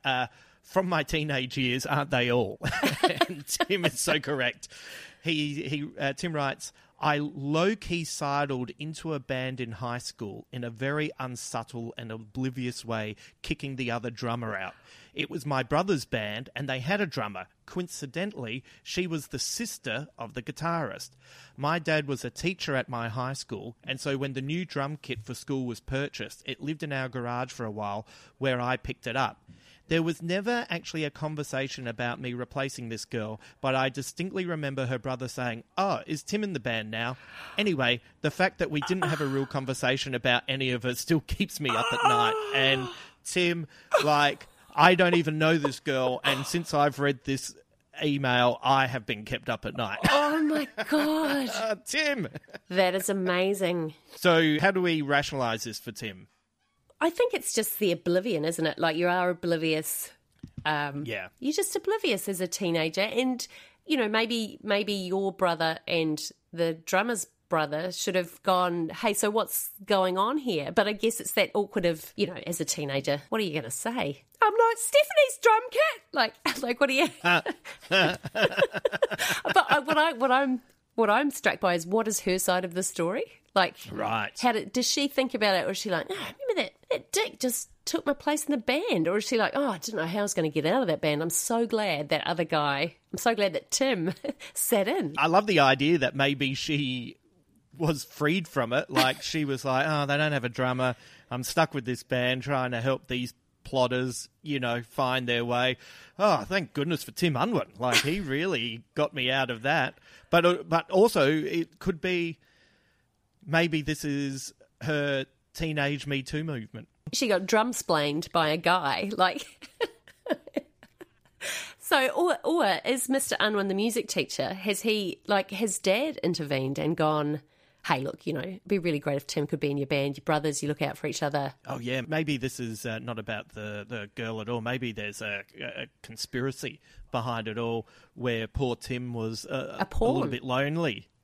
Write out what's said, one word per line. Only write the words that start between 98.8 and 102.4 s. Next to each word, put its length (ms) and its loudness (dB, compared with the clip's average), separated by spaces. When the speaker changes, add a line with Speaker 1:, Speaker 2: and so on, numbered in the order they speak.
Speaker 1:
Like, 320 2
she 220 -2
was 220 -4
like, 220 2
"Oh, 180 2
they 100 0
don't 160 2
have 140 -2
a 40 0
drummer. 460 0
I'm 140 -6
stuck 300 2
with 100 -4
this 200 -6
band 400 0